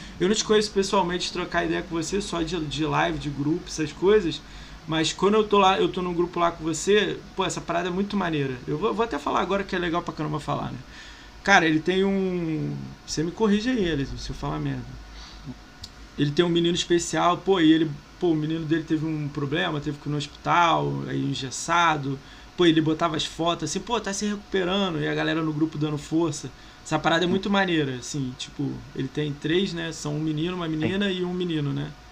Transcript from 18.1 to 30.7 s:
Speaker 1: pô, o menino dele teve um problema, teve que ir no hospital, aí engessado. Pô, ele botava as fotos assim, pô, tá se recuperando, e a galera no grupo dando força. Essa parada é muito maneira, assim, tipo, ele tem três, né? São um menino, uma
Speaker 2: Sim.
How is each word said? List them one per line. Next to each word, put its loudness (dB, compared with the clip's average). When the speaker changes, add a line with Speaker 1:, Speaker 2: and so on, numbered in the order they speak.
Speaker 1:
pô, 2
o 4
menino -2
dele 0
teve -2
um -2
problema, -2
teve -6
que -12
ir -2
no 0
hospital, 2
aí -2
engessado. 0
Pô, 4
ele 6
botava 0
as -2
fotos -2
assim, -4
pô, -2
tá -4
se -4
recuperando, 0
e 0
a 0
galera 0
no 0
grupo 0
dando 0
força. -2
Essa -2
parada 2
é 2
muito 0
maneira, 2
assim, -6
tipo, -6
ele -4
tem -4
três, 0
né? -6
São -6
um -2
menino, -2
uma -4
Speaker 2:
Sim. -2